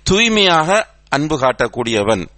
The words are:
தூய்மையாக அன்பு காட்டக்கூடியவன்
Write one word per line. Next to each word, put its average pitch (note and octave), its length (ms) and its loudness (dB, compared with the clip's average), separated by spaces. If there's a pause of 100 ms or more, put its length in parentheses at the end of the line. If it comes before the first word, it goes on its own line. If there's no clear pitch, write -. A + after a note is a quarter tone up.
தூய்மையாக G3 840 2 (220)
அன்பு D3 300 -2
காட்டக்கூடியவன் A2+ 880 -2 (100)